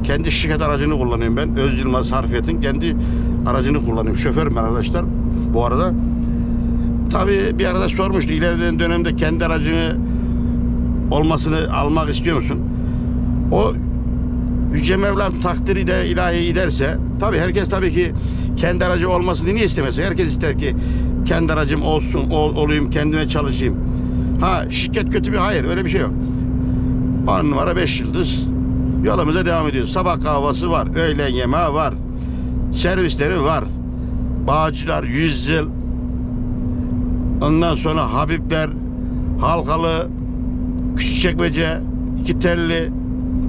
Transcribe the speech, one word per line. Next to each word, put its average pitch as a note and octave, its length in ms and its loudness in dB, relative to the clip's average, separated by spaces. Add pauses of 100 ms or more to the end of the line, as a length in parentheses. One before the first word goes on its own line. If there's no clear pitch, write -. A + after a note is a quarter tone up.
Kendi D3+ 280 0
şirket D#3 300 0
aracını D3 360 2
kullanıyorum A#2 380 0
ben. C3 200 0
Öz C3+ 220 2
Yılmaz B2+ 340 0
Harfiyat'ın A#2 480 0
kendi C#3+ 360 0 (500)
aracını B2+ 380 2
kullanıyorum. A2+ 320 0
Şoförüm C#3 400 0
ben A2+ 60 2
arkadaşlar A2+ 420 0 (500)
bu A#2 100 2
arada. B2+ 280 2 (1160)
Tabii G3 480 2
bir F#3+ 80 2
arkadaş F#3 260 0
sormuştu, F#3+ 400 0
"İleriden E3+ 460 0
dönemde E3+ 380 0
kendi E3 300 2
aracını D#3+ 500 0 (1120)
olmasını D#3 680 2
almak D3+ 340 2
istiyor C#3+ 260 0
musun?" A#2+ 220 0 (920)
O G3+ 200 2 (1000)
Yüce F3 220 2
Mevlam G3 440 0
takdiri F#3 460 0
de F3+ 220 0
ilahi F3 360 0
giderse, E3 540 0 (220)
tabii G3 180 0
herkes F3+ 300 0
tabii F#3 240 0
ki E3+ 200 0 (440)
kendi F3 280 0
aracı F3+ 260 0
olmasını F3 440 0
niye A3+ 100 2
istemesin? C#3+ 380 0
Herkes F#3 240 0
ister D3 320 0
ki C3+ 180 0 (500)
kendi E3 260 2
aracım D3+ 300 0
olsun, D3 480 0
ol-, D3+ 260 2
olayım, D3+ 340 2
kendime D3+ 380 0
çalışayım. C3 480 0 (640)
Ha, F3+ 300 2
şirket - 400 -2
kötü B3 220 0
bir, G#3+ 40 0
hayır, F#3 280 0
öyle F3 200 0
bir E3+ 60 -2
şey F#3 100 2
yok. B2+ 120 0 (1160)
On E3 220 2
numara, E3+ 260 0
beş F3 240 0
yıldız. B2+ 460 0 (580)
Yolumuza E3+ 420 2
devam E3 220 0
ediyoruz. C3 240 -2
Sabah F3 280 0
kahvası C#3+ 500 0
var, D3 260 0
öğlen D#3 320 2
yemeği C3 440 0
var, D3 220 0 (800)
servisleri F3 680 0
var. C#3+ 220 0 (840)
Bağcılar, D3+ 580 0
Yüzyıl, D3 640 0 (1700)
ondan D#3+ 320 2
sonra D3+ 400 0
Habibler, D#3 560 0 (720)
Halkalı, D#3+ 680 0 (880)
Küçükçekmece, E3 840 0 (420)
İkitelli, E3+ 720 0 (560)